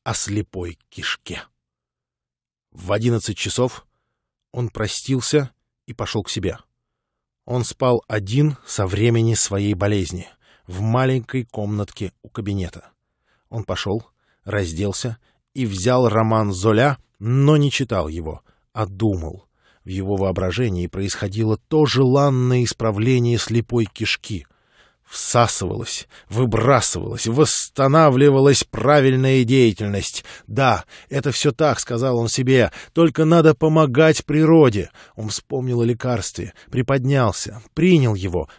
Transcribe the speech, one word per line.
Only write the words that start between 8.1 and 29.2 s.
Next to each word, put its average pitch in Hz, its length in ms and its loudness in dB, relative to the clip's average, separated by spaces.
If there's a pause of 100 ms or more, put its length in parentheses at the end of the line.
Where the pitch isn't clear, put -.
со - 200 -4
времени 113 480 2
своей 101 400 -2
болезни, 92 540 -2 (400)
в 92 140 -8
маленькой 127 640 -2
комнатке 104 800 -6
у - 80 -20
кабинета. 98 640 -8 (580)
Он 110 140 -10
пошёл, 104 400 -6 (400)
разделся 101 760 -4 (360)
и 131 120 -4
взял 117 420 2
роман 110 460 2
Золя, 110 440 2 (220)
но 139 380 4
не 143 140 2
читал 95 360 -2
его, 78 340 -8 (320)
а 110 120 -4
думал. 95 600 -4 (380)
В 95 60 -16
его 95 260 -4
воображении 92 720 -2
происходило 101 680 -4
то 151 280 0
желанное 127 800 2
исправление 117 760 0
слепой 117 480 -2
кишки. - 600 -8 (680)
Всасывалась, - 960 -2 (220)
выбрасывалась, 110 1000 0
восстанавливалась 139 1400 4
правильная 131 800 2